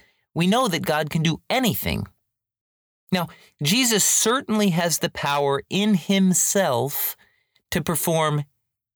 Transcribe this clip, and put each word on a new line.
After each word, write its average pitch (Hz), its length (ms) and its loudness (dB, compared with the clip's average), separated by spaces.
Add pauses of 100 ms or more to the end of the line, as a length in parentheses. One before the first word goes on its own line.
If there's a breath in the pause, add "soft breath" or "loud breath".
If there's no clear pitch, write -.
(340 soft breath)
we 170 140 2
know 240 200 2
that 170 180 -2
God 156 240 0
can 165 140 -2
do 165 260 -2
anything. 180 580 -2 (1000)
Now, 180 200 -2 (320 loud breath)
Jesus 214 420 2
certainly 220 680 0
has 170 280 0
the - 120 -4
power 143 580 0
in 208 240 2
himself 180 1200 0 (560 soft breath)
to 180 100 -2
perform 156 640 0 (520)